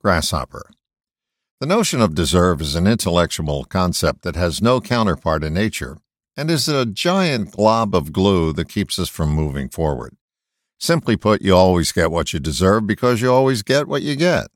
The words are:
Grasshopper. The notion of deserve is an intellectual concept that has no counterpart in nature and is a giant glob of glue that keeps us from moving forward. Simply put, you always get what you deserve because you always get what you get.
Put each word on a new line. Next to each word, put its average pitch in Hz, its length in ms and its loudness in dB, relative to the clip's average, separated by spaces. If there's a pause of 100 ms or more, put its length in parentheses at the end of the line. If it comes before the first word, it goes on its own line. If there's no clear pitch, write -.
Grasshopper. 80 680 -2 (880)
The 135 60 -6
notion 170 360 0
of 90 140 2
deserve 87 460 2
is 73 140 -4
an 85 120 2
intellectual 85 760 0
concept 87 560 -2
that 87 140 -6
has 85 260 -2
no 123 180 2
counterpart 95 640 -2
in 78 100 -4
nature 87 440 -4 (400)
and 147 120 -4
is 156 200 0
a 139 160 0
giant 147 680 -2
glob 107 420 2
of 76 200 -2
glue 92 400 2
that 80 160 -6
keeps - 280 -6
us 90 120 -4
from 78 200 -4
moving 73 380 -4
forward. 69 480 -6 (640)
Simply 139 380 0
put, 104 240 2
you 95 120 4
always 90 380 4
get 82 200 0
what 85 200 -2
you - 80 -4
deserve 90 480 0
because 117 320 0
you 127 100 0
always 131 320 2
get 139 260 0
what 143 160 -4
you 147 120 -4
get. 151 400 0